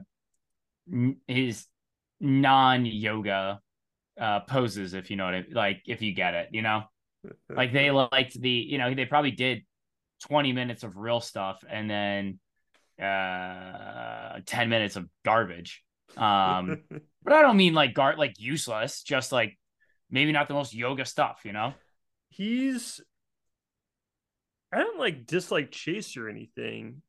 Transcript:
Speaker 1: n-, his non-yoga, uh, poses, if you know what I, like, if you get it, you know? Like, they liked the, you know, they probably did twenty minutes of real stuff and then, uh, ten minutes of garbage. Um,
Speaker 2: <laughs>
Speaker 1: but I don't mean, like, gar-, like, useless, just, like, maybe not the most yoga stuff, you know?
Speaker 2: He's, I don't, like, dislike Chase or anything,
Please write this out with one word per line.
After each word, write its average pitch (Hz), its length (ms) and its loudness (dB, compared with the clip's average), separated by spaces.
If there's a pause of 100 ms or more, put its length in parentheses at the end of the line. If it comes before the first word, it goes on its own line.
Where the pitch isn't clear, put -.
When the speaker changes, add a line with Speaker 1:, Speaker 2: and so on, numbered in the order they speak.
(920)
Speaker 1:
n-, 127 260 0 (100)
his 127 380 -2 (540)
non-yoga, 110 1400 4 (600)
uh, 104 220 0
poses, 104 520 -2
if 95 180 -10
you 101 40 -4
know 95 100 -2
what 90 100 -2
I, 92 160 -4
like, 101 340 0
if 117 160 -8
you 107 120 -2
get 90 200 0
it, 85 180 -4
you 110 100 -4
know? 110 220 0 (640)
Like, 127 220 0
they 139 200 4
liked 131 480 2
the, 127 100 -2
you 127 280 -2
know, 127 160 0
they 131 120 -2
probably 147 260 2
did 117 320 -2 (640)
twenty 143 240 2
minutes 123 320 -6
of 95 140 -14
real 117 240 -2
stuff 95 480 -8
and 107 200 -6
then, 101 500 -4 (600)
uh, 98 1500 -6
ten 117 240 0
minutes 110 260 0
of 90 120 -8 (160)
garbage. 92 600 0 (340)
Um, 95 680 4
Speaker 2:
<laughs> - 380 -18
Speaker 1:
but - 100 4
I 311 100 10
don't 240 140 8
mean, 180 180 8
like, 139 180 4
gar-, 147 240 4
like, 139 220 -2
useless, 113 640 -4
just, 131 280 -2
like, 117 260 2 (520)
maybe 139 220 2
not 147 160 2
the 143 80 -6
most 135 180 -4
yoga 127 320 -4
stuff, 120 400 -2
you 101 80 -10
know? 110 200 -2 (560)
Speaker 2:
He's, 240 680 -4 (1700)
I 202 60 0
don't, 403 200 -2
like, 160 260 -4
dislike 160 460 -4
Chase - 460 -8
or 113 120 -10
anything, 113 800 -12